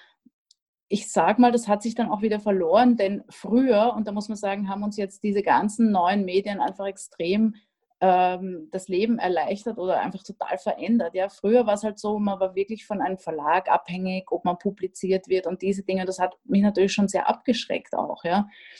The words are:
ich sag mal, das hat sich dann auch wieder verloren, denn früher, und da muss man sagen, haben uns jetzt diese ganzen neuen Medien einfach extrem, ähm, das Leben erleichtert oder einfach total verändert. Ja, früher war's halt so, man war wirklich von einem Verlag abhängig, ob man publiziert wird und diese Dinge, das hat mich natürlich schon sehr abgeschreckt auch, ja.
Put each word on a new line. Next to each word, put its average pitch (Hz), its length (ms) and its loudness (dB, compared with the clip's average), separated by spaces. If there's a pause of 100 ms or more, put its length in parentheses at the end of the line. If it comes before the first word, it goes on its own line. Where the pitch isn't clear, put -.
(880)
ich - 220 -4
sag 202 280 4
mal, 240 120 6
das 233 160 0
hat 208 140 0
sich 226 140 -6
dann 226 140 -2
auch 208 120 -4
wieder 214 180 0
verloren, 208 580 4
denn 196 320 -2
früher, 233 680 2
und 214 120 -4
da 208 40 -6
muss 208 180 -6
man 214 80 -8
sagen, 202 320 -4
haben 196 140 -6
uns 208 140 -6
jetzt 202 260 -6
diese 202 180 0
ganzen 202 500 2
neuen 196 320 2
Medien 196 360 -2
einfach 196 260 -4
extrem, 196 680 -2 (440)
ähm, 180 720 2
das 185 180 -8
Leben 220 280 0
erleichtert 185 600 -4
oder 175 220 0
einfach 185 220 -8
total - 340 -8
verändert. 180 580 -2
Ja, 185 140 -2
früher 226 360 2
war's 208 180 0
halt 214 160 -6
so, 208 200 -4
man 196 200 -2
war 190 140 -2
wirklich 196 320 -6
von 196 160 -6
einem 185 160 -4
Verlag 160 520 -2
abhängig, 185 640 -2
ob 170 140 -4
man 180 140 -2
publiziert 190 680 -4
wird 180 180 0
und 180 140 -6
diese 196 220 -2
Dinge, 190 220 -2
das 185 140 -6
hat 180 240 -2
mich 196 180 2
natürlich 196 320 4
schon 202 140 2
sehr 185 200 -2
abgeschreckt - 680 -4
auch, - 280 -6
ja. 202 240 0 (320)